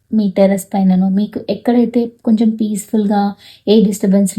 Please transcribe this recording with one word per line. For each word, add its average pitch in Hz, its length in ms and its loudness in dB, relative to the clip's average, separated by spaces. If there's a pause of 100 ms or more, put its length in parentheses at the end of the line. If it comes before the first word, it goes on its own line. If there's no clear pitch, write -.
(120)
మీ 220 200 0
టెర్రస్ 196 380 0
పైననో, 190 420 0
మీకు 202 280 -4 (100)
ఎక్కడైతే 240 520 0 (220)
కొంచెం 220 280 2
పీస్‌ఫుల్‌గా 208 720 -2 (440)
ఏ 208 140 4
డిస్టర్బెన్స్ 196 580 0